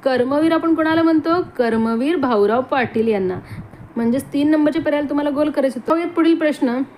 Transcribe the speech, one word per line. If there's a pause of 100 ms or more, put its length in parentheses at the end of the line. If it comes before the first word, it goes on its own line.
कर्मवीर
आपण
कोणाला
म्हणतो? (260)
कर्मवीर
भाऊराव
पाटील
यांना. (580)
म्हणजेच
तीन
नंबरच्या
पर्यायाला
तुम्हाला
गोल
करायचं
होतं.
पाहूयात
पुढील
प्रश्न (160)